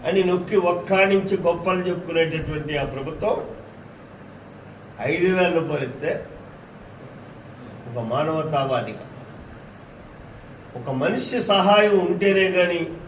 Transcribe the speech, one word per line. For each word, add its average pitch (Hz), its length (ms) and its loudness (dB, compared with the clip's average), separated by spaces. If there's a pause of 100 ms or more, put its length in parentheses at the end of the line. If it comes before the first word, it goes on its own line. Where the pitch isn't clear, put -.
అని 190 200 4
నొక్కి 180 300 2 (140)
ఒక్కాణించి 196 600 4 (120)
గొప్పలు 180 420 2
చెప్పుకునేటటువంటి 156 840 -2 (100)
ఆ - 20 0 (120)
ప్రభుత్వం 156 380 -2 (1800)
ఐదు 175 260 2
వేల 175 220 4
రూపాయలు 147 320 -2
ఇస్తే - 200 -4 (1800)
ఒక 120 120 -6 (120)
మానవతావాదిగా, 139 920 -2 (1700)
ఒక 123 120 -10 (120)
మనిషి 240 360 0 (120)
సహాయం 202 440 6 (120)
ఉంటేనే 190 400 4 (100)
కానీ 175 240 4 (280)